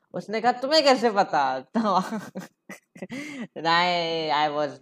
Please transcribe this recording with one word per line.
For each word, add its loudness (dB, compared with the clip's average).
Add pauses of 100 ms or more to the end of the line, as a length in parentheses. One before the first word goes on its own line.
(140)
उसने -6
कहा, 2
"तुम्हें 2
कैसे 4
पता?" 2
<laughs> -10
तो -6
I, 0
I 2
was -2 (120)